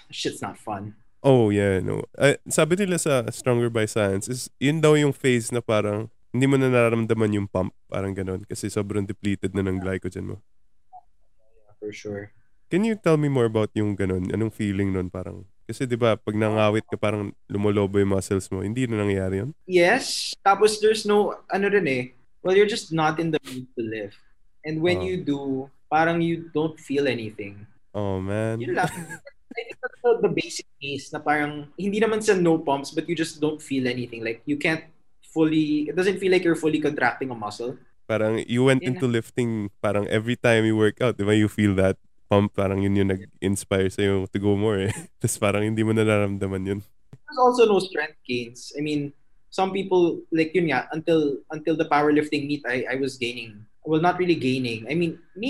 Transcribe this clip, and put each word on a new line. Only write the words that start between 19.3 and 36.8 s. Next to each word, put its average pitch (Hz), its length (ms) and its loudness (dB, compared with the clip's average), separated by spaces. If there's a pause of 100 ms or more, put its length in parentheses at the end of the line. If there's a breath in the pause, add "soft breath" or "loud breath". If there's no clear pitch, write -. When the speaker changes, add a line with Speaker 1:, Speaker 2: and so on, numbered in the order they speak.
Speaker 2:
yun? 127 100 -6 (140)
Speaker 1:
Yes. 185 800 0
Tapos 208 320 4
there's 220 320 0
no, 208 400 2
ano 196 240 0
rin 185 160 2
eh, 127 140 0 (420)
well, 185 80 2
you're 202 160 6
just 220 240 -6
not 156 240 2
in 165 160 -2
the 151 160 0
mood 127 240 -10
to 123 80 -6
live. 110 320 -8 (480)
And 160 160 -6
when 180 240 0
Speaker 2:
Oh. 180 80 -4
Speaker 1:
you 185 80 -2
do, 143 240 -4 (480)
parang 165 320 2
you 165 320 -4
don't 156 240 -2
feel 139 320 -2
anything. 104 560 -8 (320)
Speaker 2:
Oh, 98 240 -2
man. 110 400 -4
Speaker 1:
Yun - 160 -4
lang. 180 160 0
Speaker 2:
<laughs> - 640 -16
Speaker 1:
I - 80 -10
think - 160 -18
that's - 240 -10
the, 240 60 6 (100)
the 190 80 2
basic - 480 -6
case 139 320 -10
na 151 80 -10
parang, 147 480 -2 (160)
hindi 202 160 -2
naman 220 240 2
sa 214 160 4
no 165 240 4
pumps, 139 320 -2
but 160 160 -4
you 170 80 -2
just 156 240 -4
don't 151 160 0
feel 131 320 -2
anything. 120 320 -6
Like, 113 240 -6
you 147 160 -2
can't 160 240 -2 (480)
fully, 156 560 2
it - 60 -8
doesn't 185 240 2
feel 190 120 0
like 180 120 4
you're 165 140 2
fully 151 220 0
contracting 135 520 -2